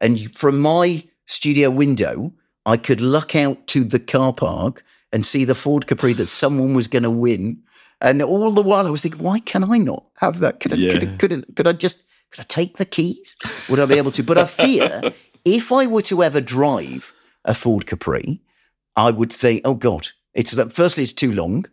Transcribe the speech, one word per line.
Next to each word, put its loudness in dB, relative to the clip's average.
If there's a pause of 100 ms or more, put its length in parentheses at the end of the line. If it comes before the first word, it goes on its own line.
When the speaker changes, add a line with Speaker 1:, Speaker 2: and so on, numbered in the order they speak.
Speaker 1:
And 2
you, -10
from 0
my 2 (220)
studio 0
window, 0 (320)
I 2
could 0
look 0
out 0
to 0
the 0
car 0
park -4 (280)
and 0
see 0
the 2
Ford -2
Capri 0
that -2
someone 0
was 0
gonna 0
win. -2 (420)
And 4
all 0
the 4
while 2
I -2
was -4
thinking, -6
"Why -2
can -2
I 2
not -2 (120)
have -2
that? 0
Could -4
I, 0
could 2
I, 0
Speaker 2:
Yeah. -8
Speaker 1:
could 2
I, -4 (120)
could 0
I 6
just, -4 (300)
could -20
I -18
take -4
the -2
keys? -4 (320)
Would 2
I 4
be 4
able 0
to?" -2
But 2
I 4
fear 0 (160)
Speaker 2:
<laughs> -20
Speaker 1:
if 0
I 4
were 0
to 0
ever 2
drive -2 (320)
a 0
Ford 0
Capri, -4 (560)
I 4
would -2
think, 0
"Oh 0
God, -2 (260)
it's, -2 (200)
firstly, 0
it's -6
too 0
long. -2